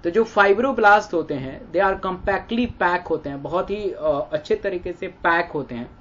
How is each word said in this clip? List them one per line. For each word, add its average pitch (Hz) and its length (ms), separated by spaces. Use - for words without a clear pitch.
तो 170 60
जो 220 140
फाइब्रोब्लास्ट 214 880
होते 156 200
हैं, 135 380
they 185 160
are 190 180
compactly 196 640
pack 180 280
होते 156 200
हैं, 139 140
बहुत 175 260
ही, 202 220
अ, 147 420
अच्छे 156 220
तरीके 185 380
से 185 140
पैक 170 440
होते 135 240
हैं। 120 140